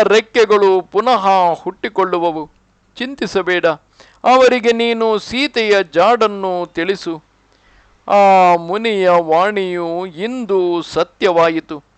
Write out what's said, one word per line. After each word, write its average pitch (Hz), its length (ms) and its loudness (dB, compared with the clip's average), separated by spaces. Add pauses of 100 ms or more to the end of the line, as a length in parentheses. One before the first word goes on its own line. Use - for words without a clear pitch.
ರೆಕ್ಕೆಗಳು 208 760 2
ಪುನಃ 202 480 -2 (260)
ಹುಟ್ಟಿಕೊಳ್ಳುವವು. 175 960 -4 (460)
ಚಿಂತಿಸಬೇಡ. 185 680 -4 (580)
ಅವರಿಗೆ 247 480 4
ನೀನು 226 460 -2
ಸೀತೆಯ 220 640 -2
ಜಾಡನ್ನು 190 920 0
ತಿಳಿಸು." 170 500 -6 (840)
ಆ 190 480 4
ಮುನಿಯ 190 520 -2
ವಾಣಿಯು 175 1000 0
ಇಂದು 185 760 -4
ಸತ್ಯವಾಯಿತು. 165 1000 -2 (160)